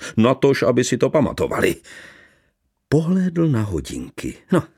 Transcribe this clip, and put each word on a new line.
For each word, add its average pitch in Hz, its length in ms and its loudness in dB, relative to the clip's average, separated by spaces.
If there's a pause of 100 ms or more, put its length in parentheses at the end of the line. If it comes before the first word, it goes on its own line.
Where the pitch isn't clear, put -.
(180)
natož 131 460 2
aby 123 200 2
si 120 140 -2
to 135 120 2
pamatovali.“ - 680 0 (1120)
Pohlédl 170 580 0
na 123 140 2
hodinky. 67 760 -8 (160)
„No, 175 120 2 (140)